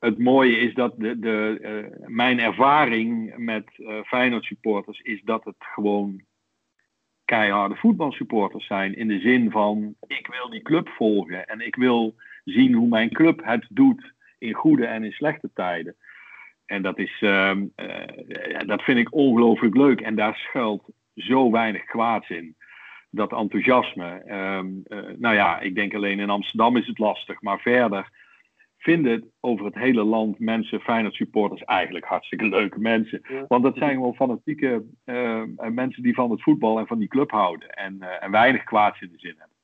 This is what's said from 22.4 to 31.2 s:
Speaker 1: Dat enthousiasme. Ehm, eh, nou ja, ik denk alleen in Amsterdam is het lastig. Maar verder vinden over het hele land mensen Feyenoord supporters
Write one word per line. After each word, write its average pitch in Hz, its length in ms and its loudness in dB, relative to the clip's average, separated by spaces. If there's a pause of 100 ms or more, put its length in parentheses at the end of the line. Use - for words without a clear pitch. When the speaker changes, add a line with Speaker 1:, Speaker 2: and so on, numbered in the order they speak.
Speaker 1:
Dat 101 220 -4
enthousiasme. 104 920 -2
Ehm, 95 420 -6 (160)
eh, 104 140 -14 (200)
nou 117 160 2
ja, 92 260 2
ik 95 140 -6
denk 104 200 -4
alleen 101 240 -2
in 101 120 -4
Amsterdam 110 460 0
is 113 100 0
het 113 120 -10
lastig. 101 440 -4
Maar 98 180 -4
verder 117 680 0 (500)
vinden 131 520 0 (100)
over 113 240 -2
het 104 100 -8
hele 120 280 2
land 110 360 0
mensen 113 420 -4
Feyenoord 113 340 -2
supporters 101 500 -2